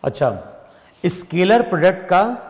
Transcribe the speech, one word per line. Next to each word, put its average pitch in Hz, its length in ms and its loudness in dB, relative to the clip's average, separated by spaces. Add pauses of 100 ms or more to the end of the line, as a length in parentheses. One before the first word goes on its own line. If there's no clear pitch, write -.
अच्छा, 135 280 -2 (720)
scalar 180 600 0
product 185 440 0
का 185 140 4 (280)